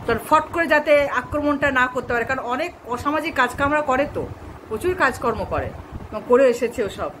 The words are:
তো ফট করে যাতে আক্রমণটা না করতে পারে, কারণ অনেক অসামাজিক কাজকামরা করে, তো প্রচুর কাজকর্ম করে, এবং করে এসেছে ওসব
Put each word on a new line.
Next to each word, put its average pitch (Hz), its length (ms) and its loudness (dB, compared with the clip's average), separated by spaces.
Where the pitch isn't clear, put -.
তো 233 60 -2
ফট 311 160 6
করে 339 200 0
যাতে 302 180 4
আক্রমণটা 285 480 0
না 254 40 4
করতে 247 200 -4
পারে, 226 140 0
কারণ 262 140 -2
অনেক 320 160 -4
অসামাজিক 294 460 -2
কাজকামরা 277 500 2
করে, 262 140 2
তো 160 60 -4
প্রচুর 262 240 -2
কাজকর্ম 240 380 0
করে, 135 160 -2
এবং 214 120 -8
করে 254 140 8
এসেছে 240 340 -4
ওসব 165 220 -6